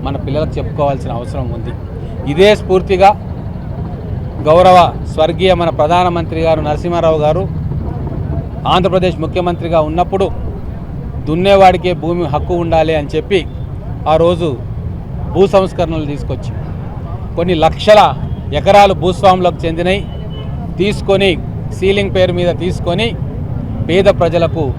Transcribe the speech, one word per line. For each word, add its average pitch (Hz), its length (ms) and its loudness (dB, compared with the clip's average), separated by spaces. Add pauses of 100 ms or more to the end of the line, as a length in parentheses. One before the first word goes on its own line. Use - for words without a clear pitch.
మన 139 140 -4
పిల్లలకు 147 400 -2
చెప్పుకోవాల్సిన 135 540 -2
అవసరం 123 300 -6
ఉంది. 120 300 -6 (600)
ఇదే 196 240 4
స్ఫూర్తిగా 190 560 4 (1300)
గౌరవ 170 500 6 (200)
స్వర్గీయ 165 400 2
మన 170 160 0
ప్రధానమంత్రి 165 720 0
గారు 160 200 2
నరసింహారావు 160 580 0
గారు 156 280 0 (1200)
ఆంధ్రప్రదేశ్ 180 520 2
ముఖ్యమంత్రిగా 170 640 -2
ఉన్నప్పుడు 175 500 0 (960)
దున్నేవాడికే 185 680 4
భూమి 170 320 -2
హక్కు 147 280 -2
ఉండాలి 160 420 2
అని 147 200 -2
చెప్పి 156 300 0 (600)
ఆ 151 80 4
రోజు 165 420 2 (760)
భూ 190 140 4
సంస్కరణలు 165 580 0
తీసుకొచ్చి 143 460 -6 (840)
కొన్ని 175 200 0
లక్షల 160 600 4 (380)
ఎకరాలు 196 400 6
భూస్వాములకు 180 720 2
చెందినై 170 400 0 (720)
తీసుకొని, 196 600 2 (420)
సీలింగ్ 196 360 0
పేరు 185 180 2
మీద 175 260 0
తీసుకొని 180 560 -2 (720)
పేద 185 140 4
ప్రజలకు 165 760 2